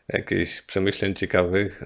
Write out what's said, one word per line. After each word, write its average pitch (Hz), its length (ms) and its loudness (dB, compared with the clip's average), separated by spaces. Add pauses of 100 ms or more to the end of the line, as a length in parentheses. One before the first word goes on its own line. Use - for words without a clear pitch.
jakichś 95 540 -2
przemyśleń 98 540 0
ciekawych, 95 720 2